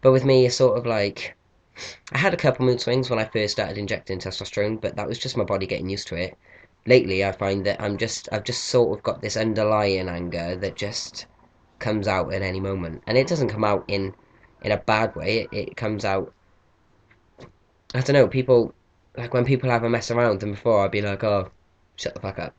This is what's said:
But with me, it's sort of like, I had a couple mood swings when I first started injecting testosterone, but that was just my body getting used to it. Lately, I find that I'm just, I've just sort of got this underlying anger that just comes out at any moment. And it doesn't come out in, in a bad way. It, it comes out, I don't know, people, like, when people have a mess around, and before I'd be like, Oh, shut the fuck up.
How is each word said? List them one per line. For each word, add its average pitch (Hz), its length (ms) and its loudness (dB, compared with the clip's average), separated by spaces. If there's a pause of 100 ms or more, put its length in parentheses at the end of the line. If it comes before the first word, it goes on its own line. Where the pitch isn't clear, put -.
But 135 120 8
with 131 100 6
me, 131 220 8
it's 123 100 2
sort 120 220 4
of 120 80 -4
like, 104 500 -2 (760)
I - 60 -6
had 175 160 2
a 175 40 -2
couple 131 280 2
mood 123 160 4
swings 123 280 0
when 117 100 2
I 110 60 2
first 107 280 -2
started 95 240 -4
injecting 95 420 -4
testosterone, 104 600 -4
but - 160 -4
that 104 120 -4
was 113 120 -6
just - 180 -6
my 113 60 0
body 95 240 -2
getting 90 220 -4
used 98 200 -6
to 85 60 -6
it. 90 220 -6 (480)
Lately, 98 400 4
I 98 80 0
find 98 320 -2
that 101 160 -2
I'm 101 160 -2
just, - 340 -6
I've 107 140 -4
just - 200 -6
sort 117 320 2
of - 60 -16
got - 180 -4
this 104 160 -6
underlying 107 720 2
anger 85 460 -6
that 95 200 -6
just - 500 -8 (540)
comes 107 280 -2
out 95 260 0
at 95 80 -4
any 95 180 -4
moment. 95 480 -6
And 113 100 2
it 131 100 4
doesn't 156 220 0
come 107 140 -2
out 104 240 2
in, 98 280 -2 (460)
in 104 100 -2
a 104 60 2
bad 110 380 0
way. 101 260 -2
It, - 100 -8
it - 260 -8
comes 107 280 -4
out, 95 280 -2 (1600)
I 131 80 -2
don't 135 120 0
know, 135 140 8
people, 127 460 2 (440)
like, 117 160 -8
when 123 120 2
people 127 240 0
have 117 140 2
a 117 60 0
mess 117 220 -2
around, 117 320 2
and 104 100 -4
before 104 300 2
I'd 98 80 0
be 104 100 0
like, 101 220 -4
Oh, 101 280 0 (440)
shut - 180 -8
the - 60 -12
fuck 95 200 -8
up. 82 200 -10